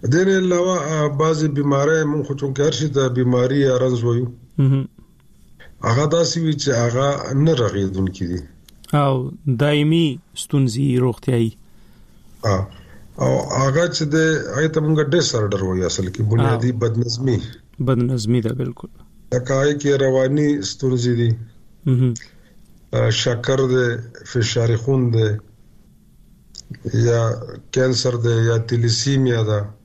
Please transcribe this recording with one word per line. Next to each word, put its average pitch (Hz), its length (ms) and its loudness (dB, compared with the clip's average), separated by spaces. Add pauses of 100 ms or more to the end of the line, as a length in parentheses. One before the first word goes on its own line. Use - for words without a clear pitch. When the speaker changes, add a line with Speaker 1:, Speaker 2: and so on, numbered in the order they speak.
Speaker 1:
دې 165 200 2
نه 190 120 2
علاوه، 180 420 0
آ، 151 260 -2
بعضې 156 380 0
بیمارۍ، 143 600 2
مونږ 147 220 -2
خو 139 80 -6
چونکې 135 260 -6
هر 147 100 4
شي 156 180 -4
ته 135 200 0
بیماري 123 520 2
یا 131 180 2
رنځ 127 260 0
وایو. 120 280 0 (260)
Speaker 2:
مهم. 135 300 2 (960)
Speaker 1:
هغه 131 220 2
داسې 165 320 0
وي 160 140 0
چې 139 160 -2
هغه 123 680 0
نه 151 200 4
رغېدونکي 95 720 -2
دي. 90 120 -6 (580)
Speaker 2:
او 139 340 0 (160)
دایمي 147 720 2 (180)
ستونزې 131 600 0
روغتیایي. 120 580 0 (880)
Speaker 1:
آ، 101 120 2 (640)
او 131 200 0 (120)
هغه 139 360 2
چې 175 160 -4
دی، 160 240 2 (300)
هغې 156 120 0
ته 156 120 0
مونږ 156 200 0
ډیسارډر 117 600 0
وایو 92 240 0
اصل 92 200 -4
کې، 95 160 -6
بنیادي 117 480 2
Speaker 2:
آ. 120 40 -4
Speaker 1:
بدنظمي. 117 680 -2 (400)
Speaker 2:
بدنظمي 123 600 0
ده، 110 120 -2
بالکل. 127 360 -8 (440)
Speaker 1:
لکه 131 320 0
هغې 147 140 0
کې 143 80 -4
رواني 139 760 2
ستونزې 123 540 0
دي. 117 200 2 (500)
Speaker 2:
مهم. 127 280 2 (800)
Speaker 1:
آ، 117 180 2
شکر 120 460 -2
دی، 127 400 2 (280)
فشار 117 520 0
خون 127 360 0
دی، 110 160 2 (1700)
یا 117 480 0 (280)
کینسر 127 460 0
دی، 117 300 2
یا 117 120 2
تیلیسیمیا 120 840 0
ده. 104 420 -2